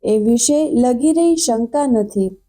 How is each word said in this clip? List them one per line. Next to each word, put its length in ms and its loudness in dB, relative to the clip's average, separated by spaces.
એ 160 0
વિશે 520 0
લગીરેય 640 0
શંકા 520 -2
નથી. 500 -2